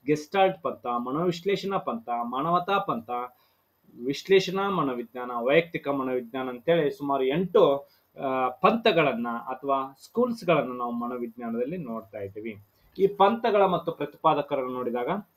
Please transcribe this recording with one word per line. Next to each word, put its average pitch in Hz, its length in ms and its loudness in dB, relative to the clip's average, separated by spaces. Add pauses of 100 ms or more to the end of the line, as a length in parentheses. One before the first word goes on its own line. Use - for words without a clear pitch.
ಗೆಸ್ಟಾಲ್ಟ್ 185 560 2
ಪಂಥ, 123 240 -6
ಮನೋವಿಶ್ಲೇಷಣಾ 170 920 -2
ಪಂಥ, 117 300 -6 (140)
ಮಾನವತಾ 170 560 0
ಪಂಥ, 127 320 -4 (960)
ವಿಶ್ಲೇಷಣಾ 185 640 2
ಮನೋವಿಜ್ಞಾನ, 127 600 -4 (100)
ವೈಯಕ್ತಿಕ 151 480 2
ಮನೋವಿಜ್ಞಾನ 127 600 -4
ಅಂತೇಳಿ 143 420 2
ಸುಮಾರು 139 340 -2
ಎಂಟು, 151 640 4 (320)
ಆ, 131 280 -2
ಪಂಥಗಳನ್ನ 165 800 2
ಅಥವಾ 135 760 -4
ಸ್ಕೂಲ್ಸ್‌ಗಳನ್ನ 165 760 0
ನಾವು 123 120 -4
ಮನೋವಿಜ್ಞಾನದಲ್ಲಿ 120 840 -6
ನೋಡ್ತಾ 113 420 -10
ಇದ್ದೀವಿ. 104 400 -10 (400)
ಈ 196 80 4
ಪಂಥಗಳ 202 600 4
ಮತ್ತು 175 260 0
ಪ್ರತಿಪಾದಕರನ್ನು 143 800 -2
ನೋಡಿದಾಗ 127 520 -4 (120)